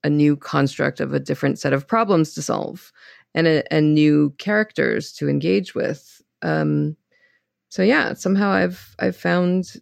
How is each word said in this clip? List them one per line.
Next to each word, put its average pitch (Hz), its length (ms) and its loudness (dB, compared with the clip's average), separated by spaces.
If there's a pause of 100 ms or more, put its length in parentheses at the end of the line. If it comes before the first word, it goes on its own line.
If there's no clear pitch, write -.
a 147 60 0
new 147 260 4
construct 143 640 -2
of 139 140 -4
a 139 60 0
different 143 380 -4
set 139 140 -2
of 139 160 -4
problems 202 460 0
to - 80 -10
solve - 500 -6 (420)
and 165 120 0
a, 156 260 0
and 151 220 4
new 151 440 4
characters 202 760 -2
to 147 160 -4
engage 175 460 0
with. - 460 -6 (220)
Um, 151 540 0 (760)
so 190 120 -4
yeah, 262 320 2
somehow 196 360 0
I've, 185 480 -2
I've 190 180 -2
found 180 640 0